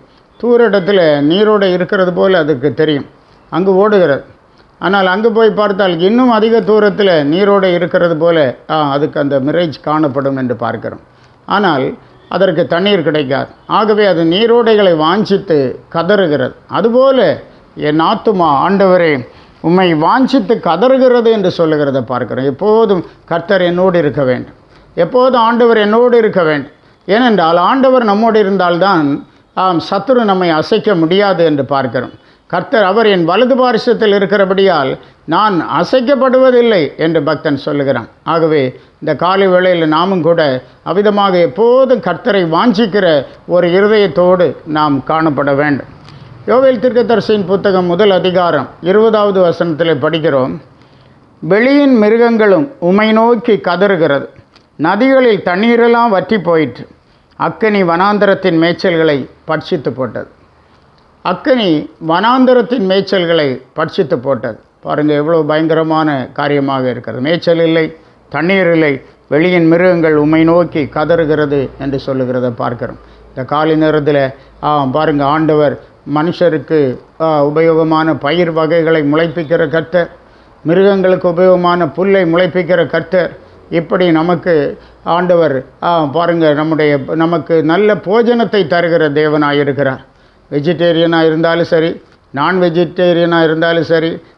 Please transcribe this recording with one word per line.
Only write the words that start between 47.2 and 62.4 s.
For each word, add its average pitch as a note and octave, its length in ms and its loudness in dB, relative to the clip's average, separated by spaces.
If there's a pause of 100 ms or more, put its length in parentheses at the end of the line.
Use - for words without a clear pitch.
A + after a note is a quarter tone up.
புத்தகம் F#3 400 0
முதல் F3+ 260 2
அதிகாரம் F3 560 0 (140)
இருபதாவது G#3 600 2
வசனத்திலே E3 520 0
படிக்கிறோம், D3+ 640 -2 (880)
"வெளியின் C4 480 2
மிருகங்களும் G#3+ 800 2
உம்மை G3+ 320 2
நோக்கி A3+ 420 2
கதறுகிறது, F3+ 760 0 (460)
நதிகளில் A3 720 2
தண்ணீரெல்லாம் A#3 640 2
வற்றி F#3+ 300 0
போயிற்று, D#3+ 480 -2 (480)
அக்கினி G3 480 -2
வனாந்தரத்தின் F#3+ 720 0
மேய்ச்சல்களை D#3+ 720 0 (160)
பட்சித்து D#3 460 -6
போட்டது." A#2 440 -10 (840)
அக்கினி F#3 680 -2 (180)
வனாந்தரத்தின் A#3+ 800 2